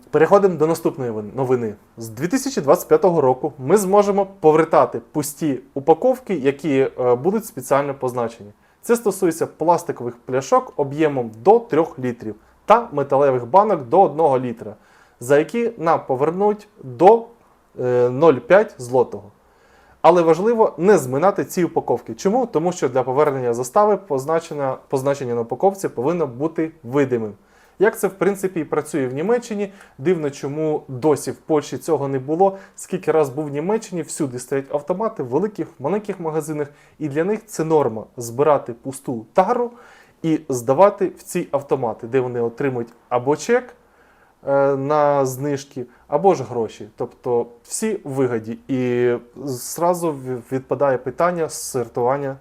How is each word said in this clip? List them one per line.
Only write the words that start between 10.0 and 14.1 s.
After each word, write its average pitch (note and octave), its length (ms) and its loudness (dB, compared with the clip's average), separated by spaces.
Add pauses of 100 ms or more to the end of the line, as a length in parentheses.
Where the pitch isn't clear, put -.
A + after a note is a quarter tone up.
пляшок C#3 580 -2
об'ємом C#3 560 -2 (120)
до A3 160 6
трьох E3 400 -2
літрів A#2+ 360 -6 (300)
та - 260 4
металевих C#3 560 0
банок F#3 340 4
до C3+ 200 2
одного D3 380 2